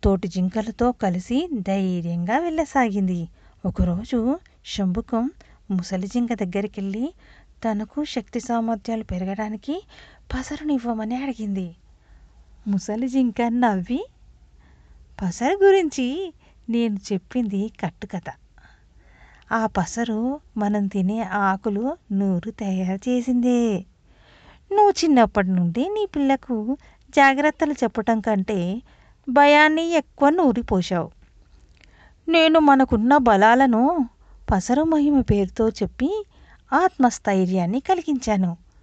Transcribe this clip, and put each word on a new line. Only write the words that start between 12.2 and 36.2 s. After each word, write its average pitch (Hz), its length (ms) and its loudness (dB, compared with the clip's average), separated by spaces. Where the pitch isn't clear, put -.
ముసలి 208 400 -4
జింక 247 400 0
నవ్వి, 240 600 -2
"పసరు 277 420 0
గురించి 339 680 2
నేను 226 300 0
చెప్పింది 202 560 -4
కట్టుకథ. 175 640 -10
ఆ 220 140 0
పసరు 233 760 -4
మనం 208 300 -2
తినే 196 340 -2
ఆకులు 202 760 -2
నూరు 196 380 -2
తయారు 190 600 -4
చేసిందే. 240 760 0
నువ్వు 403 180 6
చిన్నప్పటి 233 580 2
నుండి 180 400 0
నీ 415 180 -4
పిల్లకు 269 600 -2
జాగ్రత్తలు 294 600 2
చెప్పటం 226 480 -2
కంటే 196 600 -2
భయాన్ని 294 600 6
ఎక్కువ 294 380 2
నూరిపోశావు. 208 840 0
నేను 320 300 6
మనకున్న 262 580 6
బలాలను 240 920 4
పసరు 247 300 2
మహిమ 294 380 2
పేరుతో 208 480 0
చెప్పి 294 560 -4